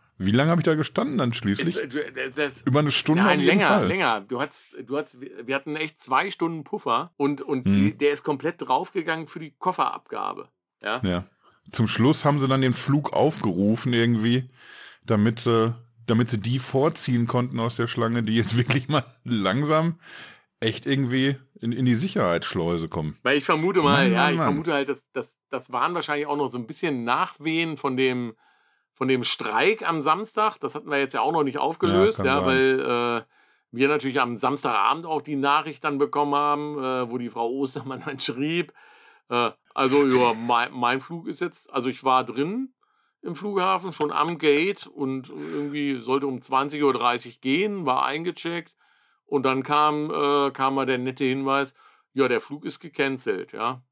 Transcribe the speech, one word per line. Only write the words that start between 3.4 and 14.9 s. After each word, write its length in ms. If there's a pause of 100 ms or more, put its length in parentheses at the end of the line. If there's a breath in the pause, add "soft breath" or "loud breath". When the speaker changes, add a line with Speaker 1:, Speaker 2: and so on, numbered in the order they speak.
Speaker 1:
jeden 60 (120)
Speaker 2:
länger, 80
Speaker 1:
Fall. 200
Speaker 2:
länger. 340
Du 180
hattest, 360 (100)
du 120
hattest, 220
wir, 260
wir 100
hatten 200
echt 260
zwei 300
Stunden 320
Puffer 540
und, 240
und 240
Speaker 1:
Mhm. 80
Speaker 2:
die, 240
der 140
ist 120
komplett 380
draufgegangen 640
für 120
die 180
Kofferabgabe. 920 (320)
Ja? 220
Speaker 1:
Ja. 220 (460 soft breath)
Zum 160
Schluss 360
haben 160
sie 80
dann 140
den 120
Flug 380
aufgerufen 800
irgendwie, 580 (560 loud breath)